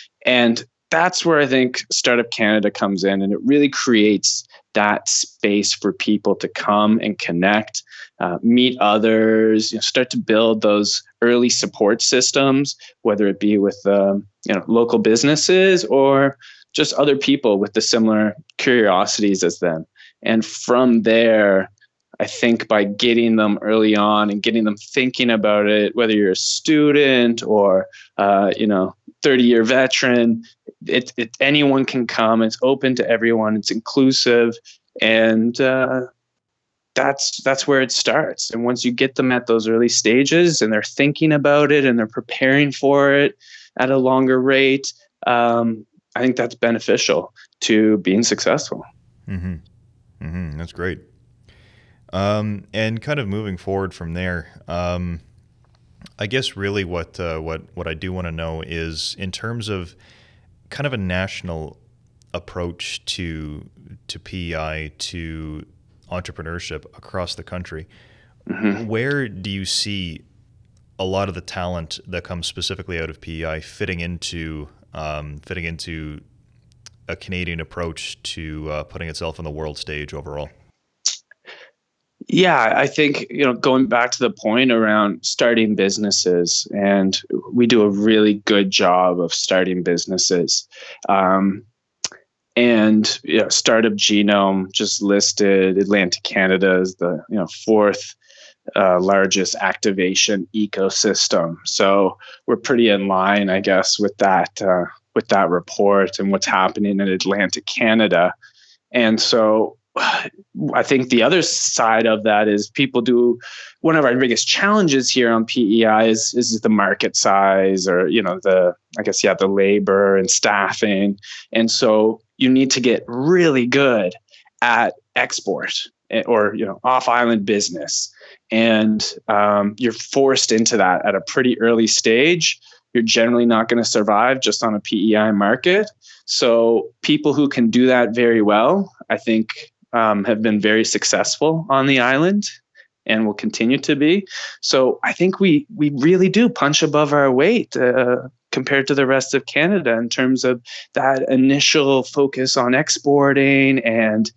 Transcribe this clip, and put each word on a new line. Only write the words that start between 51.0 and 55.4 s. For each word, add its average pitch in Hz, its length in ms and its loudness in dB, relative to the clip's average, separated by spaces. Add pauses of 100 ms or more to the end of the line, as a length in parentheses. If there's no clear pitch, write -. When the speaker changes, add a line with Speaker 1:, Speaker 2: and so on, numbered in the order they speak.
Speaker 2:
Um, 104 640 -4
and 110 280 -4
kind 147 200 -6
of 107 80 -6
moving 101 260 -6
forward 95 380 -4
from 82 220 -12
there, 90 520 -8
um, 87 540 -6 (960)